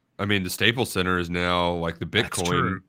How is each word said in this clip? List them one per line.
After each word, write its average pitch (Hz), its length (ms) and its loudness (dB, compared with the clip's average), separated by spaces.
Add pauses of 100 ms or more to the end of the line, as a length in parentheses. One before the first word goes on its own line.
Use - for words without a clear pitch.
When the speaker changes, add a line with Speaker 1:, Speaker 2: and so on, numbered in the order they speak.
(180)
Speaker 1:
I 101 60 -2
mean, 101 180 2
the 90 80 -4
Staples 117 400 2
Center 90 300 0
is 85 100 -4
now, 87 420 0
like, 85 280 -4
the 87 60 -6
Speaker 2:
That's 104 220 0
Speaker 1:
Bitcoin 87 180 -4
Speaker 2:
true. 90 420 0